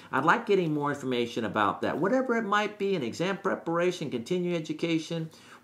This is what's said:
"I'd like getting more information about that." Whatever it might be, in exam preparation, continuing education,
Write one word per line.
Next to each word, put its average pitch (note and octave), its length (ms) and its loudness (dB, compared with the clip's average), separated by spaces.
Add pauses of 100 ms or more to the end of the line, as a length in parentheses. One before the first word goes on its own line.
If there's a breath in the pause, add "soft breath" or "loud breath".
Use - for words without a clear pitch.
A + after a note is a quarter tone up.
(120 loud breath)
"I'd C3 140 0
like A3+ 200 4
getting F3+ 280 4
more C#3+ 160 0
information B2 560 -2
about G#2 380 0
that." G#2 160 0
Whatever B3 360 2
it A3+ 80 0
might G#3 340 0
be, G3 180 0
in D#3 60 0
exam D#3 360 -2
preparation, E3+ 720 -2
continuing F3 480 -2
education, D#3+ 720 -4 (340 loud breath)